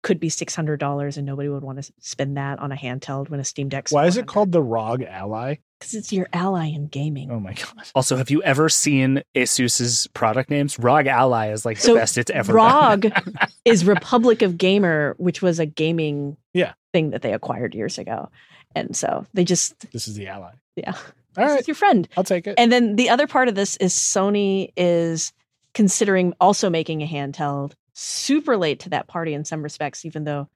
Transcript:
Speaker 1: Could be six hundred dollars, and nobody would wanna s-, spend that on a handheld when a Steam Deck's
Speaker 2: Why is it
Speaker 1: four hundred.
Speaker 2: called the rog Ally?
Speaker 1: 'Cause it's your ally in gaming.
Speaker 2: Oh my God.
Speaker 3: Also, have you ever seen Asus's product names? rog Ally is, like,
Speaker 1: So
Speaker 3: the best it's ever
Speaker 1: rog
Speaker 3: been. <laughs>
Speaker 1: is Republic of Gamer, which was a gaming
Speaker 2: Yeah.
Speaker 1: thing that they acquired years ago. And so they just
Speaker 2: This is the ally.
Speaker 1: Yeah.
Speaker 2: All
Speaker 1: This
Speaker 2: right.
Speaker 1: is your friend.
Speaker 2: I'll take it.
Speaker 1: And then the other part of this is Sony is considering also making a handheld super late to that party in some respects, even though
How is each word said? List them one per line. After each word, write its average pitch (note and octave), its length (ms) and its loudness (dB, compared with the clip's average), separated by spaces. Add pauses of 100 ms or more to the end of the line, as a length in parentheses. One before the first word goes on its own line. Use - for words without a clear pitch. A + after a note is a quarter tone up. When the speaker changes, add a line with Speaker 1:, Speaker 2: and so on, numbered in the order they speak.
Speaker 1:
Could F#3 180 -2
be E3 100 -4
six - 260 -8
hundred D3+ 240 -4
dollars, C#3+ 380 -4
and C#3+ 80 -6
nobody C#3 240 -6
would C#3+ 140 -6
wanna C3+ 160 -12
s-, - 200 -16
spend C#3 360 -6
that C#3 240 -6
on C#3 120 -8
a C3 40 -8
handheld C3+ 540 -8
when C#3+ 100 -6
a C3+ 60 -8
Steam C#3 240 -8
Deck's C3+ 220 -6
Speaker 2:
Why D3 140 4
is F3+ 120 4
it B3 40 -2
Speaker 1:
four - 0 -
hundred. - 120 -12
Speaker 2:
called G#3 180 2
the E3+ 120 4
rog A2+ 400 -2
Ally? G#2+ 520 -8 (240)
Speaker 1:
'Cause - 140 -14
it's - 180 -10
your F#3+ 220 -2
ally F3 340 -2
in D3 200 -6
gaming. C#3 440 -6
Speaker 2:
Oh A#2 80 -4
my F#2+ 140 -8
God. - 320 -14 (100)
Speaker 3:
Also, C3 220 2
have B2+ 140 -2
you D#3 120 2
ever D#3 260 4
seen C3+ 520 2 (140)
Asus's A#2+ 760 0
product A#2+ 360 0
names? C#3+ 300 -2
rog C3+ 280 4
Ally A#2+ 440 2
is, G#2+ 140 -6
like, A2+ 120 -4
Speaker 1:
So - 160 4
Speaker 3:
the A3+ 60 6
best A2+ 180 0
it's A#2+ 140 -2
ever F#3 220 0
Speaker 1:
rog A3+ 480 6
Speaker 3:
been. G#3+ 120 2 (260)
<laughs> - 260 -4
Speaker 1:
is G3+ 200 6
Republic A3+ 560 4
of F3+ 160 2
Gamer, F3 640 2
which F3 220 -2
was E3+ 180 2
a D#3+ 60 0
gaming D3+ 720 -2 (160)
Speaker 2:
Yeah. F3+ 200 0 (180)
Speaker 1:
thing D#3+ 200 0
that - 100 -6
they A2 120 -2
acquired A#2+ 420 -6
years G#2+ 220 -6
ago. - 320 -10 (460)
And - 200 -8
so - 380 -4
they F3+ 120 2
just - 460 -4
Speaker 2:
This A#2 160 -10
is G#2+ 80 -12
the G2 120 -12
ally. F#2+ 240 -14 (240)
Speaker 1:
Yeah. - 200 -10
Speaker 2:
All - 60 -16 (340)
Speaker 1:
This C4 160 2
Speaker 2:
right. C#4 100 2
Speaker 1:
is - 60 -6
your D#4 80 -4
friend. D4 320 4 (100)
Speaker 2:
I'll F#3 60 0
take F3+ 240 -2
it. G3+ 100 -6
Speaker 1:
And A#3+ 140 6
then A#3+ 240 4
the B3 140 4
other B3+ 180 4
part C4 200 2
of G#3 80 0
this G3 220 -2
is F3+ 160 2
Sony G3 840 0
is E3+ 560 0 (440)
considering F#3+ 680 2
also G3 300 4
making D#3+ 320 -2
a D3 40 -6
handheld C#3+ 680 -6 (220)
super C#4+ 640 -2
late D#3 220 0
to - 100 -14
that - 180 -4
party E3 280 -6
in D3 100 -6
some D#3 160 -8
respects, D3 440 -10
even D#3 180 -8
though C#3+ 320 -6